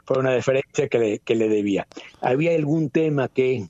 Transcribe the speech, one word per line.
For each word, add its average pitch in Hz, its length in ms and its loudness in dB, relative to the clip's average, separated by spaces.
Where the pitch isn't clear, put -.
fue 135 160 0
una 131 100 0
deferencia 135 560 0
que 123 120 0
le, 110 200 0
que - 160 -2
le 113 140 2
debía. 101 400 0
Había 156 340 0
algún 156 360 0
tema 151 360 0
que 127 440 -2